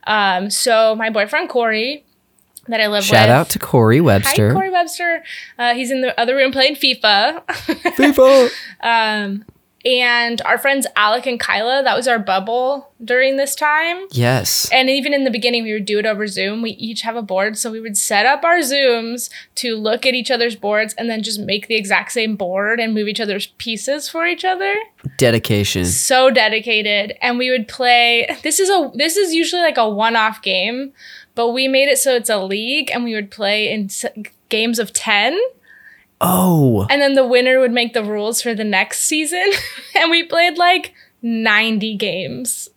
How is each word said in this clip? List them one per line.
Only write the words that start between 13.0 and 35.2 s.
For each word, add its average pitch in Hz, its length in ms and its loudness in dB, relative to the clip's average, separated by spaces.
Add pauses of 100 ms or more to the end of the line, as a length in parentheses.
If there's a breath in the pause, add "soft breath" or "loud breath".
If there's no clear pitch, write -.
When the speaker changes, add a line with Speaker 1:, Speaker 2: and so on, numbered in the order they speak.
Speaker 1:
during 254 320 2
this 277 200 -2
time. 330 560 -2
Speaker 2:
Yes. 120 600 0
Speaker 1:
And 262 160 4
even 277 240 0
in 277 120 2
the 262 80 0
beginning, 233 320 -2
we 220 80 -6
would 214 140 -4
do 208 120 -2
it 214 80 -2
over 214 220 -2
Zoom. 196 340 -4
We 226 80 -6
each 226 320 -10
have 220 140 -6
a 233 60 -8
board, 202 360 -2
so 233 140 -6
we 220 80 -10
would 220 180 -6
set 208 260 0
up 285 200 2
our 339 140 4
Zooms 247 680 0 (280 loud breath)
to 240 200 -4
look 214 300 -2
at 254 80 2
each 247 160 -4
other's 233 240 0
boards 208 420 -2
and 233 140 -6
then 220 100 -6
just 208 200 -8
make 202 260 -4
the 226 80 -4
exact 208 380 -2
same 220 240 -2
board 202 420 -2
and 226 160 -2
move 214 140 -2
each 208 120 -6
other's 202 280 -4 (100)
pieces 262 500 -6
for 330 160 -4
each 349 200 -4
other. 370 280 -2 (440)
Speaker 2:
Dedication. 110 680 0
Speaker 1:
So 262 440 4
dedicated. 214 920 0
And 247 160 -2
we 254 140 -2
would 247 160 -2
play, 240 600 2 (160)
this 311 160 0
is 370 100 2
a, 349 240 2
this 320 220 -2
is 370 180 0
usually, 330 280 0
like, 294 160 2
a 226 120 4
one-off 220 520 0
game, 226 500 -4 (420 loud breath)
but 233 160 0
we 262 160 0
made 269 220 2
it 269 100 2
so 269 160 2
it's 233 160 -2
a 214 80 0
league, 220 540 -4
and 240 100 -4
we 226 140 -4
would 208 160 -8
play 208 360 -2
in 214 180 -4
s-, - 180 -10 (440)
games 220 300 -2
of 214 140 -4
ten. 220 440 0 (840 soft breath)